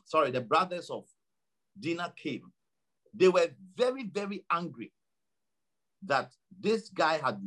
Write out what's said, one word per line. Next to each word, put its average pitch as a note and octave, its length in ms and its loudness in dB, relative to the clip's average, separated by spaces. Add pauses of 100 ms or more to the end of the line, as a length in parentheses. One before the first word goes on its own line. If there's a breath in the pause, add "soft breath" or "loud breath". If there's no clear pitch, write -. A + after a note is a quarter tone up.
sorry, D3+ 260 2
the B2 100 -2
brothers E3+ 500 0
of C3+ 140 -8 (720)
Dinah E3+ 380 -4
came, - 360 -8 (640)
they F#3 140 6
were F3+ 200 6 (280)
very, B3+ 280 0
very G3+ 460 -6
angry D#3+ 420 -4 (1080)
that C#3 300 0 (260)
this G#3+ 300 -2
guy D#3+ 300 0
had B2 280 -2